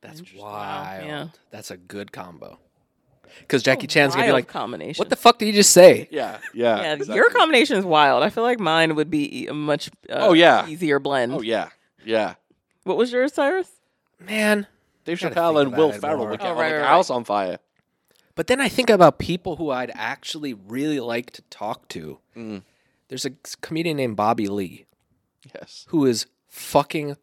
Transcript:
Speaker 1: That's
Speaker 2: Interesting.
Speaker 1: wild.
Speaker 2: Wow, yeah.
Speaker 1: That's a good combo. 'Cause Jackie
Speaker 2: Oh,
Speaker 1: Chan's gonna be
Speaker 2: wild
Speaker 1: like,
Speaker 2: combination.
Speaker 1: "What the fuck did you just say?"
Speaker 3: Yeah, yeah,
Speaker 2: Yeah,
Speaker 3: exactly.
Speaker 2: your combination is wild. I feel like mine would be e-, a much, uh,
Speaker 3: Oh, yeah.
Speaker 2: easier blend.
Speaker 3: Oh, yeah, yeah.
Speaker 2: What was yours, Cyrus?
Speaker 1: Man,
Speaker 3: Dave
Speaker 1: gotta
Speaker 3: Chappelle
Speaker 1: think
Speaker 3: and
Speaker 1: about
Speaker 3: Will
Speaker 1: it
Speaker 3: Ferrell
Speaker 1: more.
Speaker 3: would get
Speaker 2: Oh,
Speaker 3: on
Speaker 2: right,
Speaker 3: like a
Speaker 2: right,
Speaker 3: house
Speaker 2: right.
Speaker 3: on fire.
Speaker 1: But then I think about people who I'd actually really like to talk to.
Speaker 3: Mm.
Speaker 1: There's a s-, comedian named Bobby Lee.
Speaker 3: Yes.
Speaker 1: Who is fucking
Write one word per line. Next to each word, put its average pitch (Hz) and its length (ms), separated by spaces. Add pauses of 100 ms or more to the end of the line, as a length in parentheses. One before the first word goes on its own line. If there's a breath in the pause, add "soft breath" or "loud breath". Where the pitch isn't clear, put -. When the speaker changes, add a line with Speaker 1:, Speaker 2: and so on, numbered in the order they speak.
Speaker 1:
That's 156 180
Speaker 2:
Interesting. 101 240
Speaker 1:
wild. 98 600
Speaker 2:
Wow, - 40
yeah. 151 220 (220)
Speaker 1:
That's 107 200
a 98 60
good 98 360
combo. 76 460 (880 soft breath)
'Cause 135 140
Jackie 131 240
Speaker 2:
Oh, - 20
Speaker 1:
Chan's 143 260
gonna 139 120
be - 60
Speaker 2:
wild 135 100
Speaker 1:
like, - 60
Speaker 2:
combination. 113 520
Speaker 1:
"What - 80
the 254 80
fuck - 220
did 214 80
you 214 80
just 202 160
say?" 165 400
Speaker 3:
Yeah, 127 280 (140)
yeah, 113 300
Speaker 2:
Yeah, 151 120
Speaker 3:
exactly. - 220
Speaker 2:
your 453 140
combination 302 480
is 196 60
wild. 147 380
I 156 60
feel 226 140
like 247 180
mine 160 360
would 151 140
be 151 340
e-, - 20
a - 80
much, 147 340 (220)
uh, - 60
Speaker 3:
Oh, 208 180
yeah. 151 340
Speaker 2:
easier 156 300
blend. 135 340
Speaker 3:
Oh, 143 80
yeah, 107 300 (340)
yeah. 107 300 (480)
Speaker 2:
What 180 160
was 240 120
yours, 254 220
Cyrus? 339 380 (500)
Speaker 1:
Man, 208 460 (400)
Speaker 3:
Dave 170 120
Speaker 1:
gotta 165 160
Speaker 3:
Chappelle 170 200
Speaker 1:
think 151 60
Speaker 3:
and 139 80
Speaker 1:
about 123 100
Speaker 3:
Will 156 140
Speaker 1:
it 104 100
Speaker 3:
Ferrell 151 160
Speaker 1:
more. 110 120
Speaker 3:
would - 100
get 196 80
Speaker 2:
Oh, - 20
Speaker 3:
on 170 80
Speaker 2:
right, 160 80
Speaker 3:
like 156 80
a 151 60
Speaker 2:
right, 147 80
Speaker 3:
house 165 200
Speaker 2:
right. 127 80
Speaker 3:
on 117 80
fire. 95 340 (760)
Speaker 1:
But - 140
then 254 120
I 262 80
think 240 220
about 180 280
people 175 380
who 156 140
I'd 127 240
actually 139 580
really 127 480
like 120 300
to - 120
talk - 460
to. 78 300 (180)
Speaker 3:
Mm. 110 260 (460)
Speaker 1:
There's 131 160
a 131 80 (140)
s-, - 80
comedian 160 420
named 123 200
Bobby 107 300
Lee. 98 380 (680)
Speaker 3:
Yes. - 340
Speaker 1:
Who 151 160
is 120 220 (220)
fucking 147 760